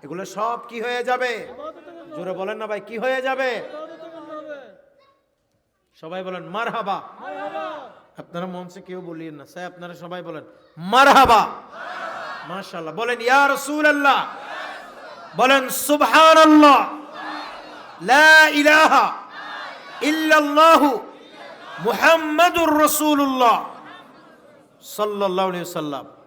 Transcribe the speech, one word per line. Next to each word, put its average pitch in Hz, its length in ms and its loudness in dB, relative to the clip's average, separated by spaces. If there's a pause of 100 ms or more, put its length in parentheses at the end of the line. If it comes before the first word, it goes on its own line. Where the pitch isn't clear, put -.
এগুলো 170 220 -14
সব 226 340 -8 (100)
কি 233 120 -12
হয়ে 247 220 -6
যাবে? 247 440 -6 (680)
জোরে 185 180 -10
বলেন 190 240 -10
না 220 100 -12
ভাই, 208 200 -10
কি 226 100 -14
হয়ে 254 240 -6
যাবে? 262 400 -6 (2500)
সবাই 180 220 -12
বলেন 180 200 -12
মারহাবা। 196 580 -8 (1160)
আপনারা 170 280 -14
মঞ্চে 180 360 -16
কেউ 185 200 -16
বলিয়েন 160 340 -16
না, 139 100 -20
স্যার, 180 200 -16
আপনারা 175 280 -16
সবাই 175 280 -16
বলেন 160 220 -14 (340)
মারহাবা। 240 760 6 (960)
মাশাআল্লাহ। 170 480 -12
বলেন 233 260 -6
ইয়া 269 260 4
রাসূলুল্লাহ, 285 800 0 (1080)
বলেন 254 320 2
সুবহানাল্লাহ, 302 1300 4 (1000)
লা 302 480 8
ইলাহা 294 640 4 (880)
ইল্লাল্লাহু 302 1000 4 (800)
মুহাম্মাদুর 311 1040 0
রাসূলুল্লাহ 277 880 0 (1120)
সাল্লাল্লাহু 202 680 -4
আলাইহি 180 160 -8
ওয়াসাল্লাম। 151 400 -10 (220)